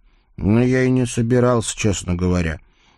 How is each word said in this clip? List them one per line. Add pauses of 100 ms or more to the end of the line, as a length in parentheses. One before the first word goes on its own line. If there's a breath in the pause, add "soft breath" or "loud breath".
(360)
«Ну,
я
и
не
собирался,
честно
говоря». (380 soft breath)